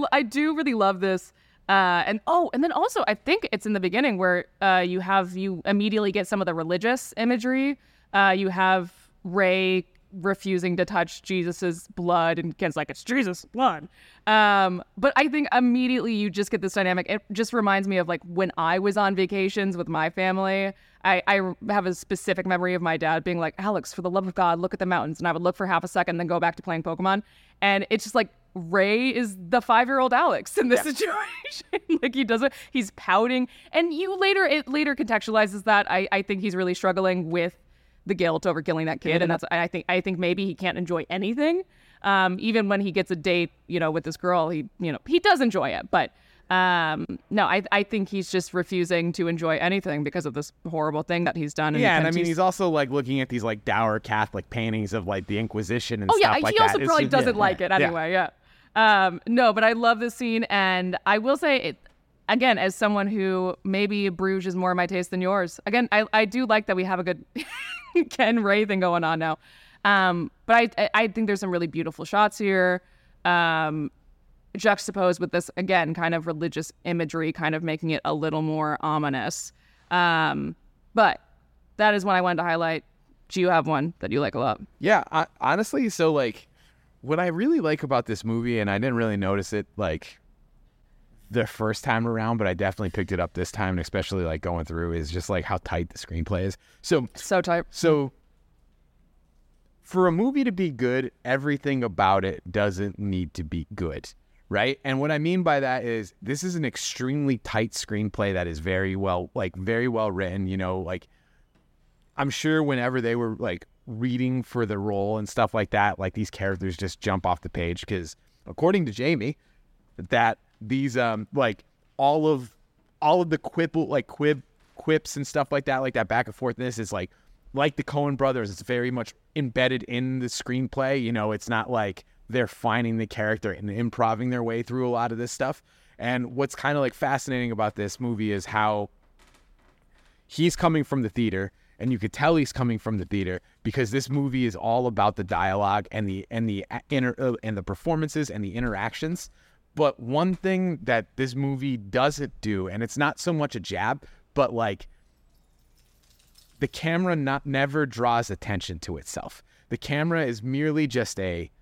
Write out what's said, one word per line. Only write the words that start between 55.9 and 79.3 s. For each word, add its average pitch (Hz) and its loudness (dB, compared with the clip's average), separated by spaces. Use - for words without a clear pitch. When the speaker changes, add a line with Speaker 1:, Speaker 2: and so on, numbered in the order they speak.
Speaker 2:
and 95 2
Speaker 1:
Oh, 427 4
yeah, 381 4
Speaker 2:
stuff - 2
like 110 2
Speaker 1:
he 427 4
also 440 6
Speaker 2:
that. - -4
It's - 0
Speaker 1:
probably 311 4
Speaker 2:
just, - -4
Speaker 1:
doesn't 254 4
Speaker 2:
yeah, 208 -2
Speaker 1:
like 190 2
Speaker 2:
yeah, 185 -2
Speaker 1:
it 175 0
anyway, 170 2
yeah. 180 2
Um, 196 6
no, 233 6
but 214 2
I 226 8
love 226 4
this 233 -2
scene, 226 -2
and 185 2
I 202 6
will 254 0
say, 294 2
it, 151 -6
again, 226 4
as 185 0
someone 208 2
who 190 0
maybe 196 0
Bruges 185 -2
is 175 -2
more 185 2
my 180 2
taste 180 -2
than 185 -2
yours, 185 -2
again, 233 2
I, 214 4
I 220 4
do 247 -2
like 214 2
that 196 0
we 185 0
have 185 -2
a 180 -2
good 175 -4
<laughs> 1077 -2
Ken 233 2
Ray 202 4
thing 196 0
going 175 2
on 160 0
now. 160 -2
Um, 185 4
but 226 6
I, 208 2
I, 202 2
I 226 4
think 220 -2
there's 202 0
some 190 -4
really 170 0
beautiful 160 -6
shots 208 2
here, 185 2
um, 160 2
juxtaposed 196 2
with 175 -4
this, 175 -2
again, 175 2
kind 170 -2
of 160 -4
religious 160 -4
imagery, 165 -2
kind 156 -2
of 156 -4
making 160 -4
it 151 -2
a 151 0
little 156 -2
more 156 -2
ominous. 147 -4